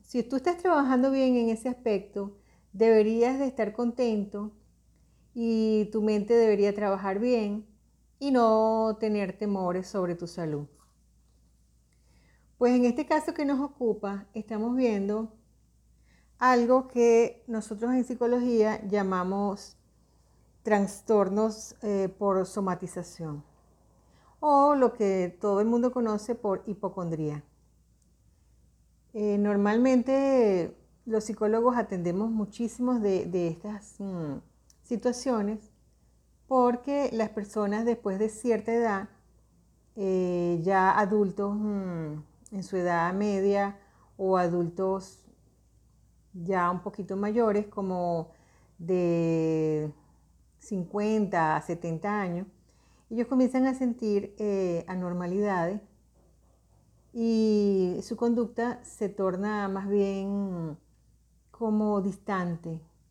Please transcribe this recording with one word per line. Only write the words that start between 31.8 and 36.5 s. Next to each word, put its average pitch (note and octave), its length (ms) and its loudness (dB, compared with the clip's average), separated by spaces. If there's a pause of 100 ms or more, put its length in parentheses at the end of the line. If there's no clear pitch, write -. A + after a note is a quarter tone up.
muchísimos A#3 720 -4
de, A#3+ 240 0
de F3 220 -2
estas, G3+ 520 -10
mm, F3 380 -6 (440)
situaciones A3+ 920 -4 (760)
porque C4 640 2